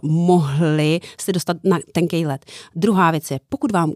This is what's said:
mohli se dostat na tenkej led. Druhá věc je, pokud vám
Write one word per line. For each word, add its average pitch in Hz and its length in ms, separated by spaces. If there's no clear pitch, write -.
mohli 156 1000
se - 120
dostat 175 320
na 185 140
tenkej 165 340
led. 139 200
Druhá 185 340
věc 160 200
je, 135 180
pokud 269 240
vám 170 240